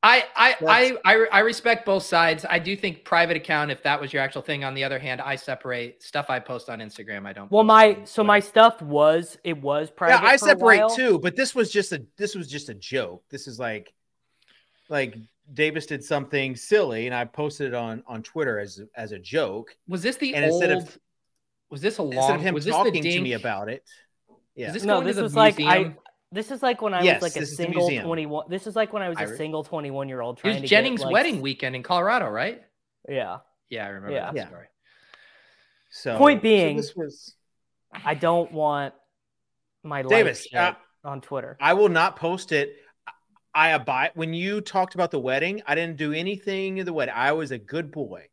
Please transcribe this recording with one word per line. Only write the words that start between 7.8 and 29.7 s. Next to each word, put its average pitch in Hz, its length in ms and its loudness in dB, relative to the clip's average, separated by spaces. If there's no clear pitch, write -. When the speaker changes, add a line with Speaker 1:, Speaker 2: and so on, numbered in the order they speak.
Speaker 1:
on 202 100 -16
Speaker 3:
so - 180 -2
my 208 160 6
Speaker 1:
Twitter. 202 80 -4
Speaker 3:
stuff 226 360 6
was, 156 600 2
it 165 160 -6
was 147 300 -4
private 240 320 4
Speaker 2:
Yeah, 220 80 6
I 269 80 8
Speaker 3:
for 208 80 0
a 202 40 4
Speaker 2:
separate 208 320 8
Speaker 3:
while. 226 140 2
Speaker 2:
too, 247 220 2
but 175 180 -2
this 262 200 -2
was 233 160 0
just 202 200 -2
a, 139 140 -8
this 202 180 -6
was 170 120 -10
just 143 220 -12
a 107 60 -12
joke. 98 560 -6
This 139 160 -14
is 117 120 -16
like, 113 360 -8
like, 135 260 -2
Davis 151 360 -2
did 143 160 -8
something 135 520 -4
silly, 123 520 0
and 123 80 -6
I 120 100 -4
posted 147 440 -8
it 120 40 -8
on, 117 320 -8
on 113 160 -12
Twitter 123 380 -4
as, 98 200 -12
as 110 160 -12
a 101 60 -12
joke. 110 580 -6
Speaker 1:
Was 175 160 -8
this 247 140 -2
the 269 180 -4
Speaker 2:
And 143 100 2
instead 165 240 2
of 165 120 2
Speaker 1:
old, - 180 -16
was 143 100 -12
this 214 160 -4
a 196 60 -4
Speaker 2:
instead 131 160 -4
of 131 80 4
Speaker 1:
long, 143 140 2
Speaker 2:
him 180 120 -2
Speaker 1:
was 151 120 -4
this 160 100 0
the 185 80 4
Speaker 2:
talking 175 180 2
to 175 200 0
me 127 100 -4
Speaker 1:
Dink? 113 100 -4
Speaker 2:
about 104 280 -4
it, - 140 -12
yeah. 135 140 -10
Speaker 1:
Was 165 80 -8
this 214 80 -6
Speaker 3:
No, 202 140 2
Speaker 1:
going 175 80 0
to - 20 0
Speaker 3:
this 202 80 0
Speaker 1:
the 202 80 -2
Speaker 3:
was 208 120 -4
like, 214 240 6
I, 180 200 4
Speaker 1:
museum? 165 180 -4
Speaker 3:
this 220 200 -8
is 262 100 -8
like 240 200 0
when 208 120 -2
I 180 80 0
Speaker 2:
Yes, 175 200 4
Speaker 3:
was, 170 120 -2
like, - 40 -6
a - 20 -4
Speaker 2:
this 143 120 -6
is 143 60 -12
the 170 60 -4
Speaker 3:
single 175 200 0
Speaker 2:
museum. 135 200 0
Speaker 3:
twenty-one, 156 460 -6
this 185 180 -8
is 202 80 -10
like 214 160 -2
when 208 100 -6
I 185 60 -4
was 170 100 -6
a - 40 -6
Speaker 2:
I - 40 -4
re- - 120 -12
Speaker 3:
single 156 260 -6
twenty-one-year-old 135 760 -8